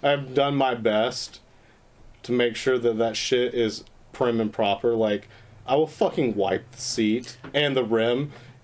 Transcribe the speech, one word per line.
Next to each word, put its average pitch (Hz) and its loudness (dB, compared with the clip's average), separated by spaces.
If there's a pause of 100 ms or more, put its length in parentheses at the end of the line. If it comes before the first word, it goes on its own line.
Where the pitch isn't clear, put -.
I've 143 0
done 139 2
my 131 2
best 113 0 (840)
to - -8
make 120 2
sure 131 0
that 117 0
that 110 0
shit 123 0
is 113 -2 (280)
prim 120 0
and 110 0
proper. 107 0
Like, 107 0 (380)
I 127 0
will 151 2
fucking 151 0
wipe 95 -2
the - -18
seat 113 -2 (160)
and 143 0
the 131 2
rim 117 0 (320)